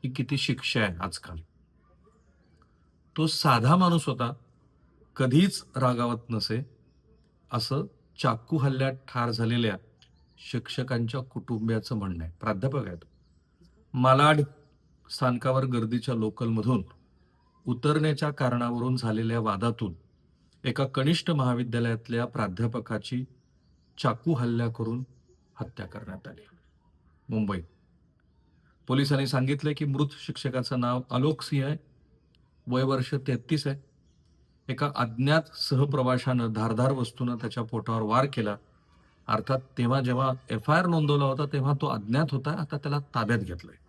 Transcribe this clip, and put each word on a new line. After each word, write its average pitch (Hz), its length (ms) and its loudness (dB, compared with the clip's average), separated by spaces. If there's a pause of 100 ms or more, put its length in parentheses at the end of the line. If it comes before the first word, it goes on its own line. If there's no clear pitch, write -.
ही 131 60 -4
किती 131 280 -4
शिक्षा - 420 -2
आहे 95 160 0
आजकाल. 85 400 -10 (1800)
तो 156 100 2
साधा 135 500 4
माणूस 175 320 4
होता, 123 240 -4 (840)
कधीच 143 480 4 (120)
रागावत 120 540 0
नसे, 110 320 -2 (920)
असं 135 320 -2 (380)
चाकू 123 340 0
हल्ल्यात 131 360 2
ठार 120 380 -4
झालेल्या 113 460 0 (600)
शिक्षकांच्या 123 840 -4
कुटुंबियाचं 113 760 -2
म्हणणं 92 280 -4
आहे. 82 160 -8
प्राध्यापक 110 460 -2
आहे 87 100 -10
तो. - 100 -18 (880)
मालाड 135 460 8 (720)
स्थानकावर 131 540 2
गर्दीच्या 120 500 0
लोकलमधून 110 680 0 (840)
उतरण्याच्या 151 640 2
कारणावरून 120 680 0
झालेल्या 113 440 0
वादातून 107 540 -2 (680)
एका 131 220 0
कनिष्ठ 143 440 0
महाविद्यालयातल्या 120 960 0
प्राध्यापकाची 113 1000 -4 (720)
चाकू 127 360 0
हल्ला 117 340 0
करून 117 360 -4 (560)
हत्या - 260 -10
करण्यात - 420 -14
आली. - 180 -20 (840)
मुंबई 101 320 -2 (1300)
पोलिसांनी 139 380 2
सांगितले 139 480 0
की 151 100 -4
मृत 143 240 0 (180)
शिक्षकाचं 127 540 -4
नाव 123 200 0 (100)
आलोक 143 320 0
सिंह 135 240 -2
आहे, 151 100 -2 (880)
वय 127 160 0
वर्ष 135 320 0
तेहतीस 139 520 -2
आहे. 139 140 -4 (880)
एका 143 280 0
अज्ञात 127 460 2 (140)
सहप्रवाशानं 127 960 0
धारदार 113 400 2
वस्तूनं 123 440 -4
त्याच्या 117 260 -6
पोटावर 113 400 -4
वार 117 300 2
केला. 104 240 -2 (720)
अर्थात 127 300 0 (200)
तेव्हा 127 220 2
जेव्हा 127 320 2 (180)
एफआयआर 156 360 2
नोंदवला 147 380 4
होता, 135 220 0
तेव्हा 143 340 0
तो 156 60 -2
अज्ञात 120 460 0
होता, 139 180 -4
आता 151 260 -6
त्याला 143 220 -2 (160)
ताब्यात 113 240 2
घेतलंय. 90 380 -8 (120)